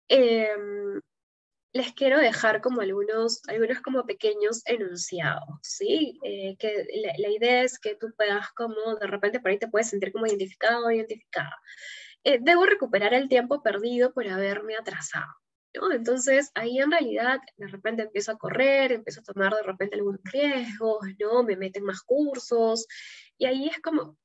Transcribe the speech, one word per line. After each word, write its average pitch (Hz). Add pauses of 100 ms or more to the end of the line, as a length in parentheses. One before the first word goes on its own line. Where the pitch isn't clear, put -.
em, 208 (720)
les 247
quiero 269
dejar 226
como 247
algunos, 214
algunos 226
como 254
pequeños 208
enunciados, 175 (200)
¿sí? 320
Eh, 196
que 214 (180)
la, 170
la 208
idea 240
es 254
que 214
tú 226 (100)
puedas 208
como, 220
de 202
repente 202
por 190
ahí 202
te 226
puedes 226
sentir 196
como 220
identificado 214
o 233
identificada. 220 (680)
Eh, 277
"Debo 349
recuperar 233
el 269
tiempo 254
perdido 240
por 240
haberme 202
atrasado", 170 (420)
¿no? -
Entonces, 262
ahí 240
en 285
realidad, 254 (180)
de 202
repente 214
empiezo 208
a 220
correr, 262
empiezo 233
a -
tomar 196
de 214
repente 190
algunos 202
riesgos, 226 (140)
¿no? 220
Me 220
meten 190
más 196
cursos, 240 (500)
y -
ahí 262
es 320
como 302